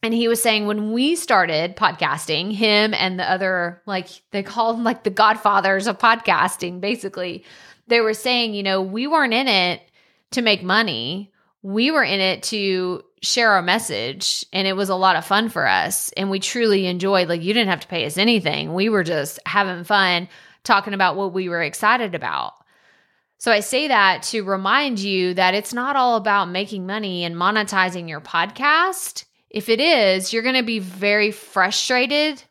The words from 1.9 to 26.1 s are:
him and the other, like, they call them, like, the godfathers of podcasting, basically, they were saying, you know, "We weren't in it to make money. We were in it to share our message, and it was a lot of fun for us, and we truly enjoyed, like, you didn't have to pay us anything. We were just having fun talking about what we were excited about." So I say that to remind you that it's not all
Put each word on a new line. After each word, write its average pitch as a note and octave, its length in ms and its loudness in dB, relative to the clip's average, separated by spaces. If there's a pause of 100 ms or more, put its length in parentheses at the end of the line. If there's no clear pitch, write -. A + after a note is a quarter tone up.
him G#3+ 400 2
and F#3 240 -2
the F#3 60 -2
other, F#3 640 -2
like, F#3 240 -6 (220)
they G3 120 -4
call A3+ 300 0
them, A#3 100 -4
like, A#3+ 220 -2
the A3 40 2
godfathers G3+ 760 2
of G3+ 100 -2
podcasting, F3+ 840 2
basically, F#3+ 640 -6 (420)
they A#3 140 4
were G#3+ 120 0
saying, A#3+ 400 -2
you G3+ 100 -6
know, F#3+ 180 0
"We G#3 260 -4
weren't D4 260 2
in C4 140 0
it F3+ 340 0 (500)
to B3+ 100 -2
make G#3 200 2
money. F#3 680 -2 (300)
We G#3+ 280 0
were D#4 140 2
in G3 160 0
it F#3+ 240 -2
to F#3 580 -2 (200)
share A#3 300 2
our F#3+ 100 4
message, F3 880 -2
and F#3+ 160 -2
it F#3+ 80 0
was G3 140 -2
a F#3+ 60 0
lot F#3 200 4
of E3 100 -2
fun G#3+ 220 2
for D#3 180 -2
us, F#2+ 520 0
and G3 120 -2
we G3 120 -2
truly G3+ 440 2
enjoyed, F3+ 440 0
like, E3+ 120 -2
you F#3 120 -2
didn't A3 160 2
have E3+ 100 0
to - 80 -16
pay D#3+ 180 -4
us D3+ 120 -6
anything. D#3 560 0
We G3 160 0
were G3 160 2
just D#3 400 -4
having F#3 400 -2
fun F#3 420 2 (380)
talking G3+ 280 2
about F#3 220 2
what G3 160 -4
we F#3 160 -4
were E3+ 160 -2
excited G#3 500 0
about." C#2+ 420 -6 (840)
So A#3 160 2
I G#3 80 4
say C#4 260 -2
that G3 360 4
to A3 200 -4
remind G3+ 560 0
you F#3 360 0
that F#3 180 4
it's G#3 200 -4
not B3+ 220 -2
all B3 220 2